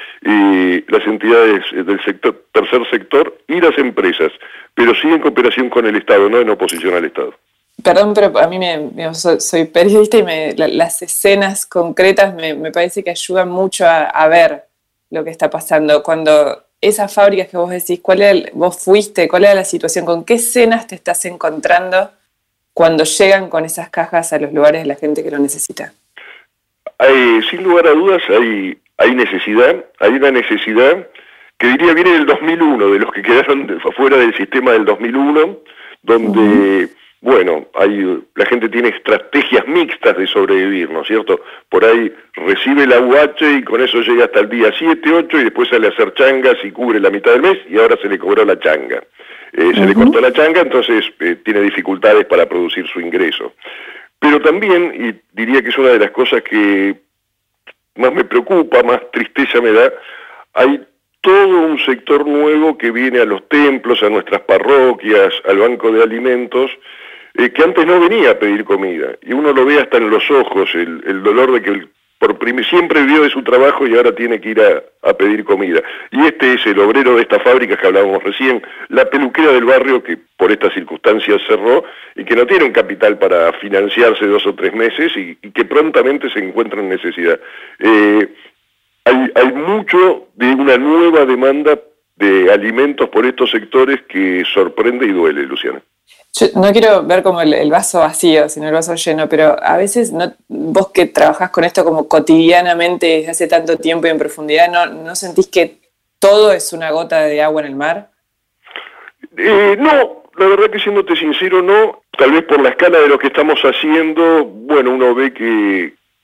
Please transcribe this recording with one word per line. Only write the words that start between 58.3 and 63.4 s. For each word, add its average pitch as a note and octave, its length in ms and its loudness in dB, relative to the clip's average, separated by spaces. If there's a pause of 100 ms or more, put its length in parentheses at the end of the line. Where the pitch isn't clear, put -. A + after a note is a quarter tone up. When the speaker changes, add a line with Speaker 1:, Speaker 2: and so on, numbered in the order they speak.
Speaker 1:
más A#2+ 200 -2 (100)
tristeza B2 480 -4
me A#2 140 2
da, A#2 180 4 (640)
hay C#3 280 0 (380)
todo F#3+ 400 4
un D#3+ 200 -2
sector C#3+ 460 -2
nuevo D3+ 520 0
que A#2 140 -4
viene B2 280 -2
a A#2 60 4
los G2+ 240 -4